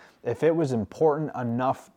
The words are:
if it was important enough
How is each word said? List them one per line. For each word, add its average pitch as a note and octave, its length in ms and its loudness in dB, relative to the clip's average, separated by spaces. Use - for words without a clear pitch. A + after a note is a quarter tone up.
if A#2 180 -4
it D#3+ 120 4
was D#3 180 0
important C#3+ 640 0
enough B2 600 -2